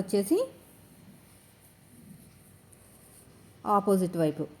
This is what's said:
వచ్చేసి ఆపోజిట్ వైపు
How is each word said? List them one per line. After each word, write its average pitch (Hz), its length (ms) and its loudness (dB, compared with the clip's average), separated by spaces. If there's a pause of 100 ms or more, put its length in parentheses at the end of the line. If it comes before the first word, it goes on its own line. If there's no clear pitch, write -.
వచ్చేసి 202 360 0 (3500)
ఆపోజిట్ 185 440 0
వైపు 151 220 0 (160)